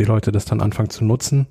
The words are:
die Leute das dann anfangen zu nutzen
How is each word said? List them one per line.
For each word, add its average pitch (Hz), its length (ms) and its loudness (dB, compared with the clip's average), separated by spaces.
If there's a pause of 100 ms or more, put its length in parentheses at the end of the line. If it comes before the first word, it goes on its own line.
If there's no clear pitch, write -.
die 104 40 2
Leute 107 280 0
das 101 120 0
dann 110 160 -2
anfangen 107 300 -2
zu - 140 -4
nutzen 123 460 2